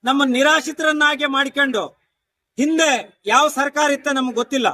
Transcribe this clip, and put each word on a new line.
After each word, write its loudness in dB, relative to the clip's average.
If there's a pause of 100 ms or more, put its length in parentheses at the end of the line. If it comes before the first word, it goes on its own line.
ನಮ್ಮ 2 (140)
ನಿರಾಶ್ರಿತರನ್ನಾಗೆ 0 (100)
ಮಾಡಿಕೊಂಡು -2 (760)
ಹಿಂದೆ 2 (400)
ಯಾವ 6 (120)
ಸರ್ಕಾರ 0 (100)
ಇತ್ತ -6
ನಮ್ಗೆ -4
ಗೊತ್ತಿಲ್ಲ. -2